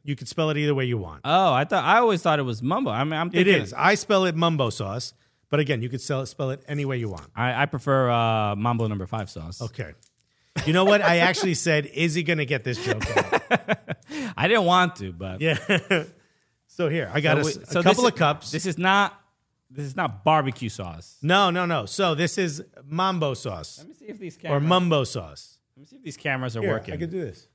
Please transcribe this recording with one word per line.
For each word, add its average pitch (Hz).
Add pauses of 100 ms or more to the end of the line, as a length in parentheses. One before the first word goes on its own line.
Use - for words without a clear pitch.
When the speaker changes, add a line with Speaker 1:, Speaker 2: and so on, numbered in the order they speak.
Speaker 1:
You 143
could 123
spell 156
it 147
either 147
way 135
you 120
want. 85
Speaker 2:
Oh, 170
I 127
thought, 180
I 180
always 214
thought 151
it 143
was 117
Mumbo. 185
I 117
mean, 156
I'm 160
Speaker 1:
It 175
Speaker 2:
thinking 196
Speaker 1:
is. 107
I 190
spell 202
it 175
Mumbo 160
sauce, 107 (360)
but 147
again, 139
you 123
could 123
sell, 135
spell 131
it 135
any 147
way 135
you 113
want. 80
Speaker 2:
I, 123
I -
prefer, 135
uh, 113
Mambo 113
number 101
five 104
sauce. 82
Speaker 1:
Okay. 95 (720)
You 156
know 185
what? 202
I 170
actually 180
said, 151
"Is 160
he 170
gonna 156
get 131
this 127
joke?" -
Speaker 2:
<laughs> -
I 143
didn't 208
want 180
to, 95
but 95
Speaker 1:
Yeah. 156 (100)
<laughs> 180 (640)
So 170
here, 143
I 147
got 156
Speaker 2:
So 151
Speaker 1:
a -
Speaker 2:
we, 156
Speaker 1:
s-, -
a -
Speaker 2:
so 175
Speaker 1:
couple 202
Speaker 2:
this 247
Speaker 1:
of 220
Speaker 2:
is, -
Speaker 1:
cups. 151
Speaker 2:
this 160
is 170
not, 190 (520)
this 139
is 135
not 135
barbecue 139
sauce. 85
Speaker 1:
No, 185
no, 180
no. 156
So 175
this 165
is 165 (240)
Mambo 165
sauce. 90
Speaker 2:
Let 156
me 311
see -
if 214
these 185
Speaker 1:
Or -
Speaker 2:
cameras 147
Speaker 1:
Mumbo 175
sauce. 80 (200)
Speaker 2:
Let 135
me 147
see -
if 262
these 147
cameras 127
are 113
Speaker 1:
Here, 196
Speaker 2:
working. 110
Speaker 1:
I -
could 165
do 185
this. 107